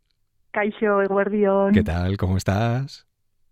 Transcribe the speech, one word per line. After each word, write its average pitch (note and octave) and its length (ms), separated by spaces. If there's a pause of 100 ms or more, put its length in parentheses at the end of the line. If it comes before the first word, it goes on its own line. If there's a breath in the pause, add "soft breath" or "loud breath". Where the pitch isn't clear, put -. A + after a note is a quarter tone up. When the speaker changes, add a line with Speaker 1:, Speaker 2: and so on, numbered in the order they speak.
(500)
Speaker 1:
Kaixo, G#3 500
eguerdión. G3 720
Speaker 2:
¿Qué G3+ 120
tal? F2+ 340
¿Cómo F#2 180
estás? A#2 680 (440)